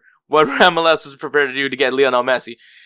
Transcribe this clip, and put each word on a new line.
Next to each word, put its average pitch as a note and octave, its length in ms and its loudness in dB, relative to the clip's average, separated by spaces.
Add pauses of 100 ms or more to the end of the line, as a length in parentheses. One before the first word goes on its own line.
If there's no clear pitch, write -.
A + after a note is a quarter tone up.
(260)
what D3+ 220 2
<laughs> C#3 120 -4
M F3+ 180 4
L E3 100 2
S D#3 160 0
was C#3 120 -18
prepared C#3+ 340 -2
to B2+ 40 -12
do C3+ 140 -4
to B2+ 80 -6
get B2+ 160 0
Lionel B2+ 320 0
Messi. A#2+ 320 -4 (300)